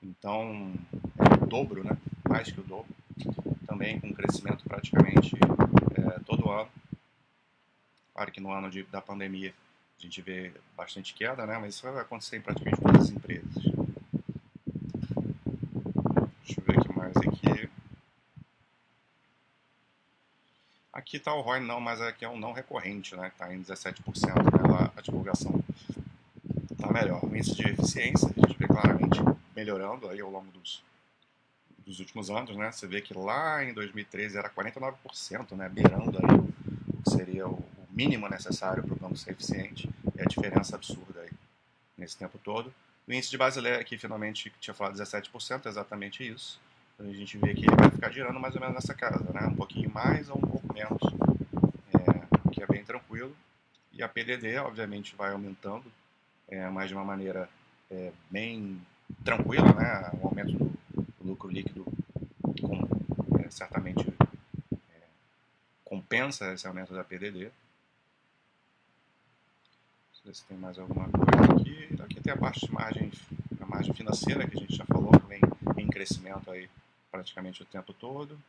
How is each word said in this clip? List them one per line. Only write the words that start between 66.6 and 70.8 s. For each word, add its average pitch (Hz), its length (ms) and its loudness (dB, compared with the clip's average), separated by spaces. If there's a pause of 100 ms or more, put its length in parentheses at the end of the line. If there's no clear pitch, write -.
aumento 92 260 -12
da 92 100 -8
P 90 140 -14
D 101 140 -10
D. 92 80 -14
Deixa 104 120 -14 (2750)
eu - 20 -20
ver 98 100 -16
se - 100 -18
tem 95 120 -16
mais 92 220 -12
alguma - 300 -4